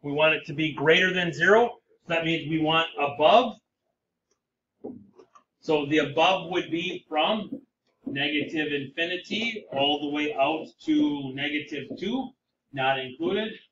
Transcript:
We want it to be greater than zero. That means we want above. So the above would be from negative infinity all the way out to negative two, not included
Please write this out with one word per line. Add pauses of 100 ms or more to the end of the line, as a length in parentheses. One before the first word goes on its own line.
We
want
it
to
be
greater
than
zero. (360)
That
means
we
want (120)
above. (2000)
So
the
above
would
be
from (560)
negative
infinity
all
the
way
out (180)
to
negative (100)
two, (420)
not
included (200)